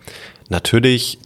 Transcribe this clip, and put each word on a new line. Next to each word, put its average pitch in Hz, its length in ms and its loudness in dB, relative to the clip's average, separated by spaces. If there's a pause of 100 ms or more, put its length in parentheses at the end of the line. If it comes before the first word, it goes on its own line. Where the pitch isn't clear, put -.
(500)
Natürlich, 117 760 0